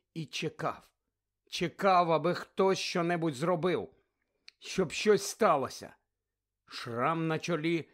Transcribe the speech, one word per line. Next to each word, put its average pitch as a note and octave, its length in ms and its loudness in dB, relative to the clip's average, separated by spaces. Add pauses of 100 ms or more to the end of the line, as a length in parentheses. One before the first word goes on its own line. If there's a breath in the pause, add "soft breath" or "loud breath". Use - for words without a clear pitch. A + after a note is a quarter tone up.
(140)
і D#3+ 100 -8
чекав. - 680 -8 (580)
Чекав, F3+ 640 2
аби D#3+ 220 2
хтось F#3+ 440 0
щонебудь E3 560 -2
зробив. D#3+ 540 -2 (680)
Щоб - 340 -4
щось G3+ 300 2
сталося. - 720 0 (760)
Шрам D3+ 560 -2
на D#3+ 100 -2
чолі E3 560 -2